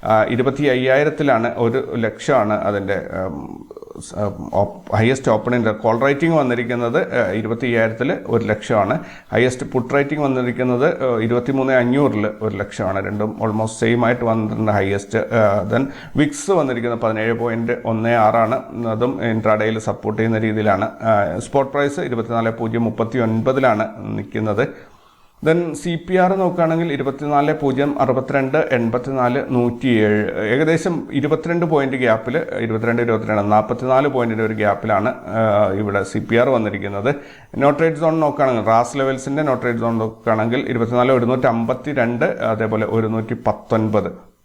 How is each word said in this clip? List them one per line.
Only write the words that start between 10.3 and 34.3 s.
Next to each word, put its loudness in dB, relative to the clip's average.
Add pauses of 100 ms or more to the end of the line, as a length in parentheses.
ആ, 0
ഇരുപത്തിമൂന്ന് 0
അഞ്ഞൂറിൽ 2 (100)
ഒരു -2
ലക്ഷമാണ്. -4
രണ്ടും -4
almost -2
സെയിം 2
ആയിട്ട് 0
വന്നിട്ടുണ്ട് 0
ഹയസ്റ്റ്. 0
ആ, 2
then 2 (300)
വിക്സ് 0
വന്നിരിക്കുന്നത് 0
പതിനേഴ് 0
പോയിന്റ് -2
ഒന്ന് 0
ആറാണ്. 2
അതും -2
ഇൻട്രാഡേയിൽ 0
സപ്പോർട്ട് -4
ചെയ്യുന്ന 0
രീതിയിലാണ്. 0
ആ, 0
സ്പോട്ട് -2
പ്രൈസ് -2
ഇരുപത്തിനാല് -2
പൂജ്യം -2
മുപ്പത്തി -2
ഒൻപതിലാണ് 2 (300)
നിൽക്കുന്നത്. -2 (760)
Then 0
സി -4 (100)
പി 0
ആർ 4
നോക്കുകയാണെങ്കിൽ 0
ഇരുപത്തിനാല് 0
പൂജ്യം 0
അറുപത്തിരണ്ട് 0
എൺപത്തിനാല് 0
നൂറ്റിയേഴ്, 2 (100)
ഏകദേശം 0
ഇരുപത്തിരണ്ട് 0
പോയിന്റ് 0
ഗ്യാപ്പിൽ, 0 (140)
ഇരുപത്തിരണ്ട് 0
ഇരുപത്തിരണ്ട്, 0
നാൽപത്തിനാല് 2
പോയിന്റിന്റെ 0